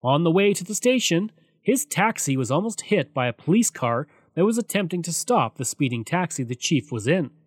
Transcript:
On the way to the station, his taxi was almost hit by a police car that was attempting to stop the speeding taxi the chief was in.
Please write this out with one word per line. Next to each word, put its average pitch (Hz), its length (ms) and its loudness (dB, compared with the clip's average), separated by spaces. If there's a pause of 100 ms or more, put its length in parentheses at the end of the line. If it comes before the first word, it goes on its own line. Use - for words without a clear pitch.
On 143 200 2
the 170 80 4
way 196 220 4
to 180 100 -4
the 208 120 -8
station, 220 560 2 (300)
his 247 240 0
taxi 180 500 0
was 131 140 -2
almost 190 320 -2
hit 175 320 0
by 123 140 0
a 120 60 -2
police 214 360 2
car 123 380 -2 (280)
that 170 100 4
was 226 120 2
attempting 180 460 -4
to 170 100 -6
stop 160 440 0
the 135 60 -4
speeding 120 400 -2
taxi 165 400 -2
the 120 120 -6
chief - 360 -2
was 110 160 -4
in. 165 220 0 (180)